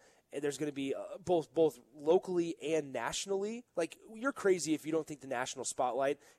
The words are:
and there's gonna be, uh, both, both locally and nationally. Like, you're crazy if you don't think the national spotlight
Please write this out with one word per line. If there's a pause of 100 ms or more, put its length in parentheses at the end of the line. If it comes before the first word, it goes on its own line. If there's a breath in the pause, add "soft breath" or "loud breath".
(320 soft breath)
and
there's
gonna
be,
uh,
both,
both (180)
locally
and
nationally. (120)
Like, (160)
you're
crazy
if
you
don't
think
the
national
spotlight (200 soft breath)